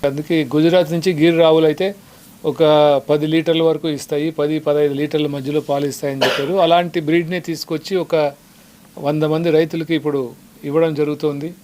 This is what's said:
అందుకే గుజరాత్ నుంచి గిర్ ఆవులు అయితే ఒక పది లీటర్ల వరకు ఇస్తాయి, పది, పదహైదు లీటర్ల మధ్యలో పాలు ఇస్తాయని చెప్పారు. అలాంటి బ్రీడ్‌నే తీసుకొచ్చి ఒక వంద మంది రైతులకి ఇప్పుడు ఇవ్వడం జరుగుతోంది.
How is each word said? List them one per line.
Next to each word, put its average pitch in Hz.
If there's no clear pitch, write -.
అందుకే 151
గుజరాత్ 165
నుంచి 170
గిర్ 165
ఆవులు 160
అయితే 185
ఒక 151
పది 151
లీటర్ల 160
వరకు 160
ఇస్తాయి, 151
పది, 156
పదహైదు 147
లీటర్ల 151
మధ్యలో 143
పాలు 143
ఇస్తాయని 135
చెప్పారు. 139
అలాంటి 175
బ్రీడ్‌నే 165
తీసుకొచ్చి 165
ఒక 156
వంద 151
మంది 160
రైతులకి 160
ఇప్పుడు 139
ఇవ్వడం 156
జరుగుతోంది. 147